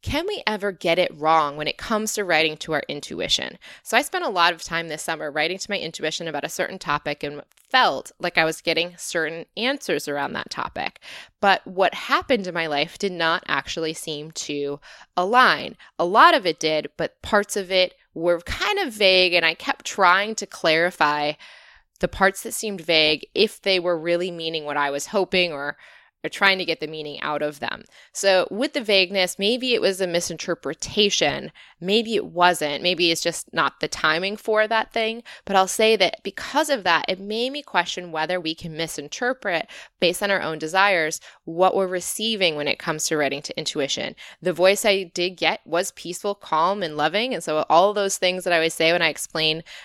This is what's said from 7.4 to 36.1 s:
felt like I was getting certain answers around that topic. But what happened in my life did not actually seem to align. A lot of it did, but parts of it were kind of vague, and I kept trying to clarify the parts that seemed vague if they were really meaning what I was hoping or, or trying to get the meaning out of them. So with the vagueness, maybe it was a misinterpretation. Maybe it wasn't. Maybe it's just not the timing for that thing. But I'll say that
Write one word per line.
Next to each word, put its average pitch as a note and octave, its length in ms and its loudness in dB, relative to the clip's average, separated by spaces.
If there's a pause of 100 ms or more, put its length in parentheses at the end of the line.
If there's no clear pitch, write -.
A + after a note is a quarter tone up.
felt F#3+ 480 2
like F3 180 -2
I E3 80 4
was D#3+ 160 -2
getting E3+ 380 -2
certain E3 480 -6 (100)
answers A3+ 500 -4
around C#3+ 260 -4
that - 180 -8
topic. - 480 -8 (420)
But G3 240 2
what F#3 300 2
happened C4+ 500 0
in F3+ 80 -8
my E3 140 -2
life D3 320 -2
did G3 140 -4
not E3 340 0
actually D#3 480 -2
seem D3+ 360 -10
to C#3+ 480 -6 (380)
align. F3+ 580 2 (220)
A E3+ 80 0
lot C4 300 8
of A3+ 100 0
it D#3+ 140 -2
did, D#3 380 0
but - 260 -4
parts - 340 0
of F#3 140 -4
it F#3 240 2 (180)
were E3+ 280 2
kind G4 360 -2
of D#4+ 160 -2
vague, F#3 400 6
and E3+ 100 4
I D#3+ 120 2
kept - 300 -6
trying G3 500 4
to - 100 -8
clarify D#3 880 2 (680)
the F#3+ 80 -2
parts G3 360 2
that A3+ 100 -10
seemed G3+ 280 -6
vague D#3 520 2
if - 260 0
they F#3+ 200 2
were F3 180 0
really E3+ 320 -2
meaning E3 360 -6
what D3 120 -4
I C#3+ 140 0
was C#3+ 160 -6
hoping F#3 440 2
or, C#3+ 260 -6 (460)
or E3+ 60 -6
trying G3 280 2
to F#3 80 -2
get D#3+ 140 -2
the D#3 80 -6
meaning D3+ 340 -10
out D3 220 -2
of D3 160 -6
them. - 240 -6 (280)
So F#3+ 380 4
with B3 240 -2
the D4 80 -2
vagueness, F#3+ 560 2
maybe A#3+ 380 0
it - 60 2
was F#3 200 0
a F#3 60 0
misinterpretation. E3 1400 -4 (280)
Maybe G#3+ 360 -2
it - 100 -2
wasn't. E3 560 0
Maybe F3 300 0
it's E3 100 -2
just - 320 -6
not D3 260 0
the D#3 80 -4
timing F3 480 -2
for G#3+ 320 0
that A3 240 -2
thing. A3+ 300 -4 (240)
But G3 100 0
I'll F#3+ 120 6
say A3 300 4
that F#3 260 0